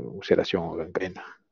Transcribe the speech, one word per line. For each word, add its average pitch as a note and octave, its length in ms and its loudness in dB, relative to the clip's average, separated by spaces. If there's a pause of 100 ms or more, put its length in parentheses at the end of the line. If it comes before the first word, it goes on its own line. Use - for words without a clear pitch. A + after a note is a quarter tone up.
ulceración - 640 2
o D#2+ 100 -4
gangrena, F2+ 500 -4 (280)